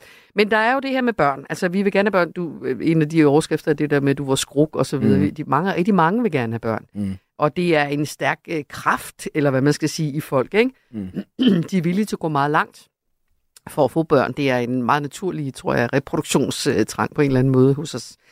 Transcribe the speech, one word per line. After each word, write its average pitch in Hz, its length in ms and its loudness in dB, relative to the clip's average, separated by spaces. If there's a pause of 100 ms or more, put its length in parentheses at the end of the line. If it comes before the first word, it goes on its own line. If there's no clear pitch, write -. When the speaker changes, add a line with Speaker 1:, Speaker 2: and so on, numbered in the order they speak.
(360)
Speaker 1:
Men 208 160 2
der 220 60 4
er 226 160 2
jo 277 60 0
det 269 100 -4
her 262 120 0
med 240 120 0
børn. 139 360 0
Altså, 180 200 -2
vi 190 140 0
vil 202 80 2
gerne 196 160 2
have 208 40 2 (140)
børn. 160 60 -6
Du, 170 220 -6 (100)
øh, 131 180 -4
en 160 200 2
af 151 80 2
de 160 160 4
overskrifter 156 460 2
er 147 40 0
det 147 140 -2
der 143 100 2
med, 139 160 2
du 143 100 -6
var 135 100 0
skruk - 400 0
og - 100 0
så 147 120 -4
videre. 165 200 2
Speaker 2:
Mm. - 60 4
Speaker 1:
Vi, - 60 2
de 147 140 -8
mange, 156 320 -2
rigtig 185 200 2
mange 180 280 4
vil 196 80 -2
gerne 117 220 -2
have 113 60 -6
børn. 110 340 -4
Speaker 2:
Mm. 98 220 -6 (220)
Speaker 1:
Og 147 200 -2
det 175 180 2
er 147 100 2
en 147 200 -2
stærk, 143 340 -4 (100)
øh, 156 200 -4
kraft, - 640 -4
eller 147 180 2
hvad 131 100 0
man 147 120 4
skal 151 160 -2
sige, 151 220 -4
i 147 80 -6
folk, 127 340 -4
ikke? 240 180 2 (200)
Speaker 2:
Mm. 220 160 -8 (320)
Speaker 1:
<clears throat> 196 320 2
De 190 60 0
er 175 40 2
villige 180 240 -2
til 202 100 -6
at - 40 -12
gå 165 80 -6
meget 147 240 0
langt 175 360 -4 (800)
for - 180 0
at 123 60 0
få 165 120 0
børn. 131 280 2
Det 139 180 -2
er 127 80 0
en 123 260 -2
meget 139 180 0
naturlig, 151 520 -8
tror - 200 -4
jeg, 120 200 0
reproduktionstrang - 1200 -2
på 151 60 0
en 143 60 4
eller 131 120 2
anden 131 140 2
måde 131 200 6
hos 147 220 -6
os, - 220 -14 (140)